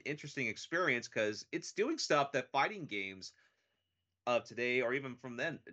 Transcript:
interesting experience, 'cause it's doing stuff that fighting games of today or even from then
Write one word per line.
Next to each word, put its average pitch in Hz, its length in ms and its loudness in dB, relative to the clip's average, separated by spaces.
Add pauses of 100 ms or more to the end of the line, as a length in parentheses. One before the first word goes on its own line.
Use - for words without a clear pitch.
interesting 143 400 -4
experience, 127 640 0
'cause 107 440 0
it's - 200 -6
doing 277 260 0
stuff 147 360 4
that 127 180 -2
fighting 170 340 2
games 95 480 -6 (960)
of 120 160 4
today 123 380 2
or 120 120 2
even 135 220 -2
from 123 220 -10
then 143 200 -2 (140)